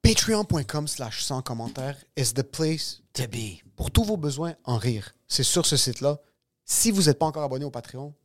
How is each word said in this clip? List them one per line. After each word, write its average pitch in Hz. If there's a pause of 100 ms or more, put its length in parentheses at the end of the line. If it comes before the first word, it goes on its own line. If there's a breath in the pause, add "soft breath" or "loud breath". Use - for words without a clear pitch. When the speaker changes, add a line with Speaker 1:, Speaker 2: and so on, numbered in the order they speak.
Speaker 1:
Patreon 220
point 160
com 147
slash 120
sans 131
commentaire 127 (200)
is 131
the 135
place 156 (140)
Speaker 2:
To 131
be. 110 (140)
Speaker 1:
pour -
tous 233
vos 208
besoins 151 (100)
en 123
rire. 110 (120)
C'est -
sur 165
ce 147
site-là. 135 (460 soft breath)
Si -
vous 190
êtes 139
pas 160
encore 156
abonné 135
au 139
Patreon 131 (120)